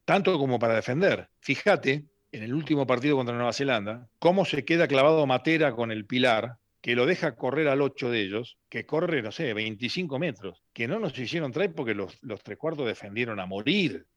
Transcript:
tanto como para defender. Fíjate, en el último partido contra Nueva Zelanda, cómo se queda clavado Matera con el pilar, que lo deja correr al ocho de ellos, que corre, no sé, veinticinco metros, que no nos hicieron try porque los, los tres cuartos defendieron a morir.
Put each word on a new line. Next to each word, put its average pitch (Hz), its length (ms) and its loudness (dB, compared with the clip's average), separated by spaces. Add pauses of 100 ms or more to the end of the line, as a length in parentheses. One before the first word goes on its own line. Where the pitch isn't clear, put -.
tanto 190 340 2
como 131 220 0
para 113 160 2
defender. 127 540 0 (100)
Fíjate, 147 640 0 (300)
en 110 100 -10
el 117 100 -4
último 147 320 0
partido 131 300 2
contra 120 180 0
Nueva 120 200 0
Zelanda, 120 540 -2 (120)
cómo 190 240 4
se 143 220 -2
queda 165 240 2
clavado 143 360 6
Matera 147 460 2
con 113 180 -4
el 110 160 -6
pilar, 123 520 2 (240)
que 120 140 -2
lo 123 100 4
deja 160 320 0
correr 139 320 0
al 139 120 2
ocho 135 300 -2
de 113 100 0
ellos, 104 360 -6 (100)
que 117 180 -10
corre, 160 380 -2
no 107 80 -8
sé, 131 220 -4
veinticinco 113 680 -4
metros, 120 420 -6 (120)
que 117 140 -6
no 190 120 -4
nos 170 180 -6
hicieron 127 360 -6
try 185 160 -2
porque 135 260 -4
los, 98 260 -8
los 107 220 -10
tres 104 140 -12
cuartos 147 280 -4
defendieron 107 540 -6
a 92 60 -6
morir. 117 600 -2 (120)